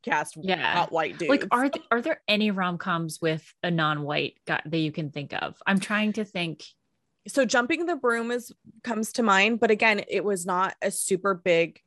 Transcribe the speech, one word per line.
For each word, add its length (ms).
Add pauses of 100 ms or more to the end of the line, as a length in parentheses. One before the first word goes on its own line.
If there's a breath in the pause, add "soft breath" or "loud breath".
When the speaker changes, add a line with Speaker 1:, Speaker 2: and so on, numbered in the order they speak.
Speaker 1:
cast 380
Speaker 2:
Yeah. 320
Speaker 1:
hot 180
white 360
Speaker 2:
Like, 140
Speaker 1:
dudes." 100
Speaker 2:
are 180
th-, 220
are 100
there 260
any 240
rom-coms 680
with 240 (180)
a 60
non-white 680 (100)
guy 180
that 120
you 140
can 200
think 220
of? 240 (100)
I'm 120
trying 340
to 120
think. 380 (640)
Speaker 1:
So 160
Jumping 420
the 120
Broom 340
is, 220 (300)
comes 300
to 100
mind, 360
but 120
again, 360
it 160
was 220
not 360
a 80
super 440
big 540